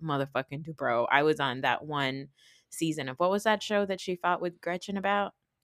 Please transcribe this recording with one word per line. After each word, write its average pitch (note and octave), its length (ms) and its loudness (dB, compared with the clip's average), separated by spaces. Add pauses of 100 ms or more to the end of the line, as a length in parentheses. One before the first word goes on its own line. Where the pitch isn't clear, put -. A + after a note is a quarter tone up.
motherfucking C#3+ 680 -2
Dubrow. A#2+ 420 0
I C#3 140 6
was D3+ 160 4
on C3 220 0
that C3 220 0
one C#3 440 -4 (420)
season D3+ 380 -2
of," C3 100 -8
what F3+ 120 4
was G3+ 140 0
that G#3+ 200 2
show G#3 220 2
that F#3+ 140 -4
she F#3 160 -4
fought F3 240 0
with F3 200 -4
Gretchen F#3 360 -6
about? G3 380 0 (300)